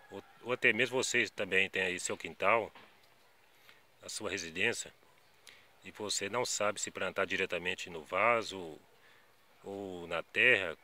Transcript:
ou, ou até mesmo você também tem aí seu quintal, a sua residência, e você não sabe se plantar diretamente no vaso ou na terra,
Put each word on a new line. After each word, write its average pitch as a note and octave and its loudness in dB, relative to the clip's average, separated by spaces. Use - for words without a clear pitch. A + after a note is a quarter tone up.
ou, G2 -12
ou A#2 -2
até B2+ 6
mesmo A#2+ 2
você A2 2
também F#2+ 2
tem F#2+ 0
aí F2+ 0
seu G2 -4
quintal, F#2+ 0
a G2 -14
sua G2+ -6
residência, F#2 -4
e F#2+ -16
você G2+ -4
não A#2 -2
sabe G#2 0
se - -8
plantar F#2+ -2
diretamente F2+ -2
no D#2+ -10
vaso F#2 0
ou F#2+ -8
na E2 -2
terra, G#2 4